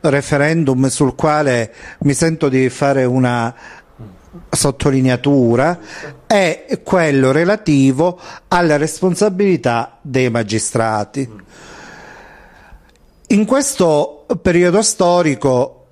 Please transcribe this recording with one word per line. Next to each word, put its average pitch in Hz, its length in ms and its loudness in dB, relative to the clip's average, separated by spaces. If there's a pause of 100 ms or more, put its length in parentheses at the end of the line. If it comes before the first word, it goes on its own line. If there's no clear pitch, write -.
referendum 143 840 0
sul 131 280 0
quale 143 580 0 (260)
mi 143 140 0
sento 160 360 -2
di 131 180 2
fare 135 380 0
una 123 500 0 (920)
sottolineatura 131 1300 0 (480)
è 196 560 -2
quello 139 480 2
relativo 160 880 2 (300)
alla 175 260 2
responsabilità 175 1300 -2
dei 127 280 -2
magistrati. 113 1000 -4 (2000)
In 208 180 2
questo 180 800 0 (160)
periodo 180 400 2
storico 156 1120 0